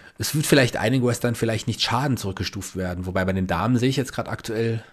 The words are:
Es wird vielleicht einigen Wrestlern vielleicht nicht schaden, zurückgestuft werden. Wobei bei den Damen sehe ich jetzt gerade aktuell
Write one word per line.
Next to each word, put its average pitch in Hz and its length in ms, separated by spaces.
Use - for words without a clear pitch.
Es - 160
wird 151 120
vielleicht 135 320
einigen 123 280
Wrestlern 120 300
vielleicht 113 320
nicht 113 140
schaden, 127 340
zurückgestuft 95 640
werden. 90 280
Wobei 92 200
bei 95 80
den 95 140
Damen 92 300
sehe 120 120
ich 135 80
jetzt 127 160
gerade - 160
aktuell 113 520